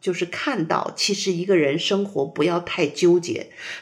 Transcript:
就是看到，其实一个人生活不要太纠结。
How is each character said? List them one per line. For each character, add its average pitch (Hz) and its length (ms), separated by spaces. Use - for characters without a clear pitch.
就 185 100
是 175 140
看 196 400
到， - 280
其 - 200
实 190 180
一 175 140
个 196 100
人 147 220
生 196 260
活 147 220
不 151 180
要 170 160
太 170 260
纠 175 320
结。 - 320